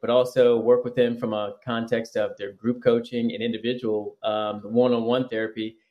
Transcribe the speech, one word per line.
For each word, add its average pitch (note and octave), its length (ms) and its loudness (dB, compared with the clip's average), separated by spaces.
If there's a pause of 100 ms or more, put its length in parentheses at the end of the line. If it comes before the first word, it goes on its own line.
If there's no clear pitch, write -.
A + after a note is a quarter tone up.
but A2 80 -4
also B2 500 4
work B2 260 4
with A#2+ 100 -8
them A#2+ 240 2
from A2+ 160 -4
a G#2 280 -4
context A2+ 540 -4
of G#2 220 0
their G2+ 140 -10
group A#2+ 300 -4
coaching A#2 500 0
and G#2+ 100 -8
individual, A2+ 800 -4
um, G#2+ 400 -4
one-on-one A#2+ 640 2
therapy, A2 480 -6 (140)